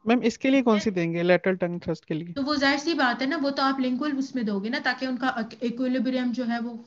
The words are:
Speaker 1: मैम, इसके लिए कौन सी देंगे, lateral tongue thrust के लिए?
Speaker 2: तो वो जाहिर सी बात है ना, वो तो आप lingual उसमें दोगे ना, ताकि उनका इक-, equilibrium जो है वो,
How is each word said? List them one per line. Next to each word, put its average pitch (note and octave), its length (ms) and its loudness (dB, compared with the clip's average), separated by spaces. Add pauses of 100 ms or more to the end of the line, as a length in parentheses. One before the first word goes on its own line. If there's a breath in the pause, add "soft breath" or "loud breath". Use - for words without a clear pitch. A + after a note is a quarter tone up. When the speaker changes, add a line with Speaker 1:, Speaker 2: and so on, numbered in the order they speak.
Speaker 1:
मैम, A#3 160 4
इसके A#3 260 0
लिए C4+ 120 6
कौन A3+ 180 6
सी G#3+ 120 0
देंगे, E3+ 320 0
lateral F3+ 400 2
tongue F3 200 -2
thrust E3 220 -4
के - 80 -6
लिए? D#3+ 140 -6
Speaker 2:
तो G#3+ 160 -6
वो D4 120 0
जाहिर C#4 240 2
सी E4 140 -2
बात B3+ 280 2
है C4+ 60 -2
ना, E4 100 -2
वो C#4 120 0
तो C#4 140 0
आप C4+ 160 2
lingual B3+ 320 0
उसमें C4 340 -4
दोगे G3+ 240 -2
ना, C#4+ 100 -2
ताकि C4 280 -2
उनका B3+ 320 -2
इक-, A3 240 -8
equilibrium B3+ 680 0
जो B3 120 -2
है A#3 160 -2
वो, A#3 280 -8